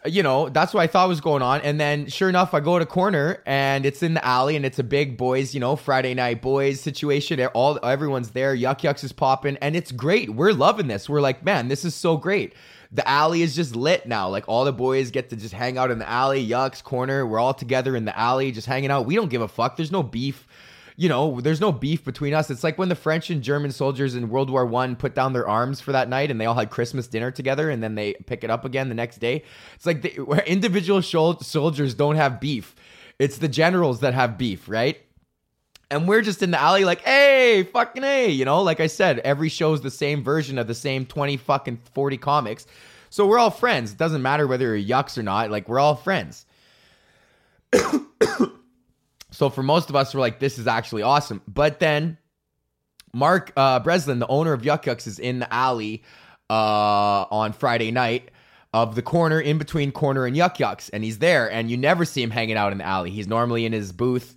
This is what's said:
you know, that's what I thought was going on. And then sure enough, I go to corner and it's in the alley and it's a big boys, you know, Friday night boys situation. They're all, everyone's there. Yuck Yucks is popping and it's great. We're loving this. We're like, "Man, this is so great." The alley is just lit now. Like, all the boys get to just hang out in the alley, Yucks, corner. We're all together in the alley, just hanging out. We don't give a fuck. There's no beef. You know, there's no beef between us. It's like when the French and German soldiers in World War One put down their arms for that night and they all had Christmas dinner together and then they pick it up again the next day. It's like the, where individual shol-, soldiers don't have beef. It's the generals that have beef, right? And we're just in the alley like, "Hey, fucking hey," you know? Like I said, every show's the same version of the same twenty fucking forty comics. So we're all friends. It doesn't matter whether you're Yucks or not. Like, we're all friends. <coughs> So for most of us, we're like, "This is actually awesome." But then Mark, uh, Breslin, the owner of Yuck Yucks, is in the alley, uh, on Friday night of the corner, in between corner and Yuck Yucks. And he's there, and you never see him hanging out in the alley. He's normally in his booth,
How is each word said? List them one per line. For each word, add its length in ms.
you 180
know, 260
that's 240
what 80
I 60
thought 200
was 140
going 200
on. 200
And 180
then 280
sure 220
enough, 240
I 60
go 180
to 80
corner 600
and 400
it's 180
in 100
the 120
alley 300
and 100
it's 140
a 40
big 340
boys, 360
you 60
know, 160
Friday 380
night 280
boys 380
situation. 580
They're 120
all, 340
everyone's 480
there. 240
Yuck 260
Yucks 220
is 100
popping 440
and 180
it's 160
great. 420
We're 200
loving 340
this. 220
We're 120
like, 220
"Man, 260
this 140
is 120
so 220
great." 360
The 180
alley 320
is 140
just 200
lit 300
now. 240
Like, 180
all 180
the 80
boys 360
get 220
to 40
just 200
hang 240
out 100
in 80
the 100
alley, 400
Yucks, 360
corner. 420
We're 140
all 160
together 400
in 100
the 120
alley, 340
just 160
hanging 240
out. 160
We 80
don't 160
give 100
a 60
fuck. 300
There's 140
no 120
beef. 420
You 140
know, 320
there's 180
no 120
beef 340
between 300
us. 160
It's 120
like 140
when 120
the 60
French 360
and 100
German 300
soldiers 420
in 160
World 220
War 120
One 320
put 200
down 180
their 140
arms 340
for 100
that 160
night 220
and 100
they 60
all 80
had 160
Christmas 380
dinner 240
together 400
and 100
then 140
they 180
pick 160
it 80
up 120
again 260
the 60
next 220
day. 260
It's 140
like 160
the, 60
where 200
individual 580
shol-, 440
soldiers 520
don't 200
have 240
beef. 360
It's 220
the 80
generals 540
that 120
have 240
beef, 320
right? 320
And 180
we're 140
just 220
in 80
the 100
alley 240
like, 160
"Hey, 600
fucking 400
hey," 260
you 160
know? 160
Like 180
I 80
said, 320
every 300
show's 320
the 100
same 320
version 360
of 80
the 80
same 320
twenty 300
fucking 440
forty 220
comics. 500
So 160
we're 140
all 120
friends. 400
It 60
doesn't 240
matter 240
whether 300
you're 220
Yucks 200
or 60
not. 260
Like, 180
we're 120
all 160
friends. 560
<coughs> 40
So 160
for 140
most 260
of 60
us, 180
we're 80
like, 180
"This 200
is 80
actually 340
awesome." 460
But 320
then 380
Mark, 440
uh, 220
Breslin, 400
the 80
owner 260
of 80
Yuck 220
Yucks, 240
is 100
in 220
the 120
alley, 520
uh, 800
on 200
Friday 380
night 400
of 200
the 80
corner, 400
in 160
between 340
corner 360
and 80
Yuck 220
Yucks. 360
And 100
he's 140
there, 340
and 200
you 60
never 280
see 160
him 80
hanging 280
out 140
in 60
the 80
alley. 240
He's 180
normally 380
in 80
his 180
booth, 460